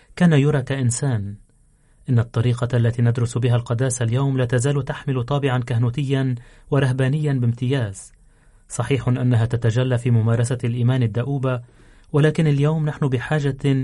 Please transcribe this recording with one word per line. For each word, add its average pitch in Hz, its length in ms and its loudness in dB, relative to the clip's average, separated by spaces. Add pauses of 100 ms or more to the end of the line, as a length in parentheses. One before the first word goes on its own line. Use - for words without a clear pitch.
(160)
كان 175 160 4
يرى 143 300 4
كإنسان." 120 760 -2 (720)
إن 123 100 4
الطريقة 120 580 0
التي 117 260 0
ندرس 120 360 0
بها 120 180 2
القداسة 123 480 -2
اليوم 131 340 0
لا 127 60 0
تزال 135 400 0
تحمل 135 380 -4
طابعاً 135 360 0
كهنوتياً 127 760 0 (360)
ورهبانياً 139 600 0
بامتياز. 123 800 -2 (560)
صحيح 120 400 -2
أنها 123 360 2
تتجلى 123 540 0
في 123 120 0
ممارسة 120 540 2
الإيمان 123 380 0
الدؤوبة، 123 580 -2 (520)
ولكن 156 340 4
اليوم 147 400 2
نحن 147 220 -2
بحاجة 135 500 -2 (260)